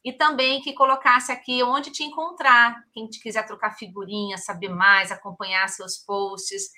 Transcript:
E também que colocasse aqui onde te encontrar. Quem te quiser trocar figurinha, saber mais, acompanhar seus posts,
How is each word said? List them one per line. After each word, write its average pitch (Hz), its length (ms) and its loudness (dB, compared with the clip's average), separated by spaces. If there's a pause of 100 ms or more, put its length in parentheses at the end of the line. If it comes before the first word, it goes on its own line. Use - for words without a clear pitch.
E 254 100 -6
também 269 480 2
que 277 120 -8
colocasse 269 580 4
aqui 247 320 -2
onde 277 280 0
te 302 120 -8
encontrar. 269 720 2 (180)
Quem 220 140 -10
te - 140 -16
quiser 220 260 -4
trocar 208 300 -4
figurinha, 202 600 -8
saber 185 320 -8
mais, 190 420 4
acompanhar 190 580 -4
seus - 280 -10
posts, 196 640 -6 (140)